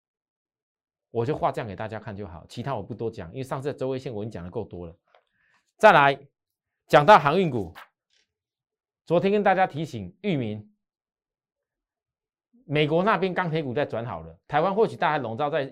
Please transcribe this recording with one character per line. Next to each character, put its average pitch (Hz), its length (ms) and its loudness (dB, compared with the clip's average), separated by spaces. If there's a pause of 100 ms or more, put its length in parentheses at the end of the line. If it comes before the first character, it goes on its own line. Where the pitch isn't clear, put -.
(1120)
我 117 160 -2
就 143 100 -2
画 160 140 -2
这 151 100 -6
样 127 60 -6
给 98 80 -10
大 110 140 -8
家 107 100 -8
看 107 160 -14
就 101 120 -12
好， 85 220 -16
其 - 140 -12
他 135 140 -6
我 104 60 -6
不 110 120 -12
多 113 160 -6
讲， 92 220 -12
因 123 60 -14
为 135 40 -8
上 135 180 -8
次 139 120 -6
的 - 20 -8
周 131 160 -6
K 131 80 -6
线 127 160 -12
我 101 80 -8
已 110 40 -8
经 117 40 -10
讲 87 140 -12
得 90 60 -12
够 107 140 -8
多 87 220 -14
了。 82 100 -16 (800)
再 214 140 8
来 143 260 6 (720)
讲 147 180 6
到 202 140 12
航 147 200 2
运 180 120 2
股， 101 240 -6 (1300)
昨 165 140 2
天 190 140 0
跟 208 100 2
大 190 140 4
家 185 100 2
提 160 180 -6
醒 101 380 -10
裕 202 140 0
民， 107 360 -6 (1900)
美 147 220 0
国 165 160 2
那 214 120 2
边 180 160 -2
钢 180 160 -2
铁 160 140 -4
股 131 100 -6
在 120 120 -2
转 117 200 -6
好 92 180 -10
了， 80 140 -20 (120)
台 147 120 0
湾 190 140 0
或 208 140 2
许 123 80 -14
大 170 120 0
家 151 100 0
笼 113 180 -6
罩 147 120 -2
在 147 240 -2